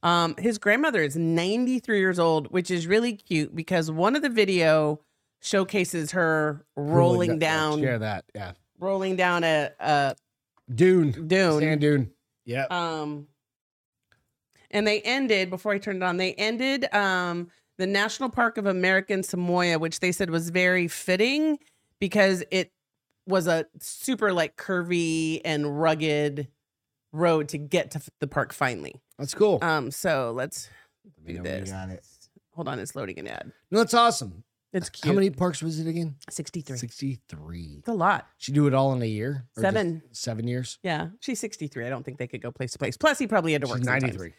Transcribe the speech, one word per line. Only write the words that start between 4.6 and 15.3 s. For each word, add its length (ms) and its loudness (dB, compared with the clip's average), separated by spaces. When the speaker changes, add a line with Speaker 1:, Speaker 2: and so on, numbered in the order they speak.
Speaker 1:
showcases 720 -2
her 540 0
rolling 200 0
Speaker 2:
Rolling 100 0
da-, 80 2
Speaker 1:
down, 320 2
Speaker 2:
share 200 0
that, 260 -4
yeah. 160 -10
Speaker 1:
rolling 360 -2
down 300 2
a, 340 2
a 360 2
Speaker 2:
Dune. 540 4
Speaker 1:
dune. 340 4
Speaker 2:
Sand 200 2
dune. 300 4
Yep. 260 -4
Speaker 1:
Um, 560 -4
and 140 0
they 160 2
ended, 480 0